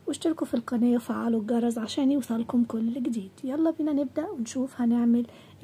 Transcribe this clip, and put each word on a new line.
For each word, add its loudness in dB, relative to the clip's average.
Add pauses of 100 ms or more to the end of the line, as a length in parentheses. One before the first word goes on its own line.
واشتركوا -2
في -4
القناة 2
وفعلوا 0
الجرس 0
عشان 0
يوصلكم 0
كل -2
جديد. -4 (140)
يلا 0
بينا -2
نبدأ -2
ونشوف -6
هنعمل 4 (380)